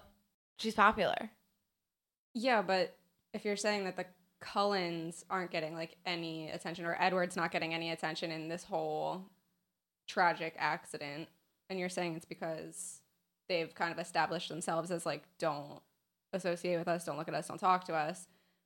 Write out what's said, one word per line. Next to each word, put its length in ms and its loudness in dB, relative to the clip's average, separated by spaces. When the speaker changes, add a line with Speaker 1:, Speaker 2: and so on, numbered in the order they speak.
Speaker 1:
she's 140 -2
popular. 560 4
Speaker 2:
Yeah, 280 4
but 360 2
if 120 -6
you're 100 2
saying 300 0
that 100 -4
the 100 -4
Cullens 880 0
aren't 220 -2
getting, 220 -2
like, 220 -6
any 440 -4
attention, 360 -6
or 140 0
Edward's 380 4
not 160 2
getting 200 0
any 180 -2
attention 380 -2
in 200 -6
this 160 -6
whole 580 -2
tragic 520 4
accident, 720 -2
and 100 -4
you're 100 0
saying 280 -2
it's 80 -12
because 720 -8
they've 260 0
kind 200 0
of 60 -4
established 500 0
themselves 420 -2
as, 140 -2
like, 180 -2
"Don't 420 -2
associate 440 0
with 120 0
us, 160 0
don't 120 -4
look 120 -4
at 60 -2
us, 120 -2
don't 100 -6
talk 280 4
to 100 -2
us." 320 -2